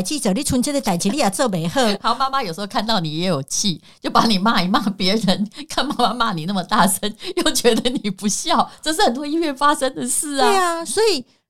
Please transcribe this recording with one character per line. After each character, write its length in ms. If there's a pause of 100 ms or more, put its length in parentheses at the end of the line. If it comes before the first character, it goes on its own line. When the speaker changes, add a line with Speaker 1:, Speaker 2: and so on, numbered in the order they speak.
Speaker 1:
事 160
做， 140
你 100
剩 180
这 100
个 80 (180)
事 100
你 80
也 140
做 180
不 80 (120)
好。” 120 (120)
Speaker 2:
<laughs> 100
好， 120
妈 140
妈 140
有 100
时 80
候 60
看 200
到 140
你 160
也 100
有 180
气， 380 (180)
就 100
把 160
你 120
骂 240
一 60
骂 100 (120)
别 260
人， 360
<laughs> 160
看 180
妈 80
妈 180
骂 220
你 100
那 80
么 100
大 240
声， 240 (260)
又 160
觉 220
得 140
你 220
不 180
孝， 420 (120)
这 100
是 100
很 120
多 100
医 80
院 240
发 180
生 200
的 120
事 300
啊。 100
Speaker 1:
对 100
啊， 280
所 180
以 220 (260)